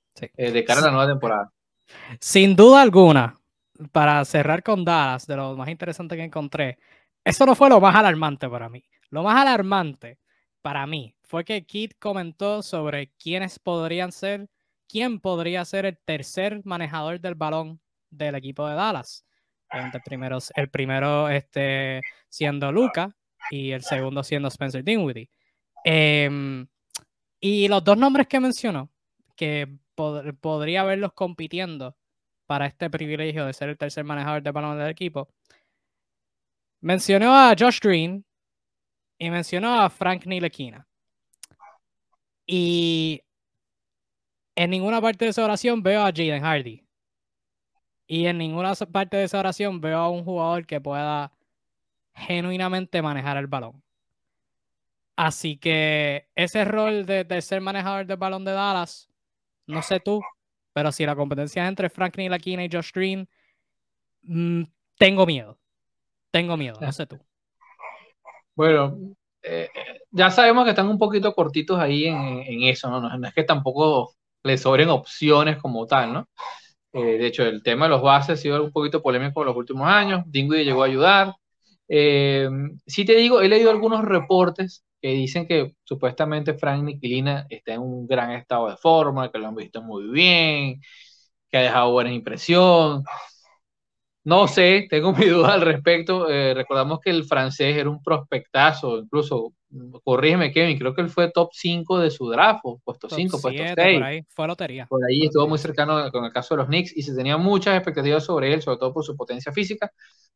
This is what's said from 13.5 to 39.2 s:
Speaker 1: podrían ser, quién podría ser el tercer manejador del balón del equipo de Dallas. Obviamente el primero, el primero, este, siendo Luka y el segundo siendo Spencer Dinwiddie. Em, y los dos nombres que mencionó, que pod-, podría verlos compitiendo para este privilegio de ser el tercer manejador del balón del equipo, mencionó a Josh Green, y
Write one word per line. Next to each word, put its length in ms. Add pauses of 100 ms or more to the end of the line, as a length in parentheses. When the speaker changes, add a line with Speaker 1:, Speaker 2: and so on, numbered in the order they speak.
Speaker 1:
podrían 520
ser, 380 (400)
quién 300
podría 460
ser 200
el 180
tercer 600
manejador 560
del 140
balón 440 (300)
del 260
equipo 320
de 80
Dallas. 500 (440)
Obviamente 280
el 60
primero, 340 (180)
el 140
primero, 600
este, 720 (280)
siendo 420
Luka 440 (360)
y 200
el 120
segundo 400
siendo 240
Spencer 360
Dinwiddie. 460 (540)
Em, 840 (720)
y 280
los 160
dos 140
nombres 300
que 120
mencionó, 500 (460)
que 420 (180)
pod-, 440
podría 440
verlos 300
compitiendo 840 (500)
para 200
este 240
privilegio 560
de 80
ser 160
el 80
tercer 280
manejador 360
del 120
balón 240
del 120
equipo, 380 (1500)
mencionó 540
a 220
Josh 240
Green, 420 (960)
y 100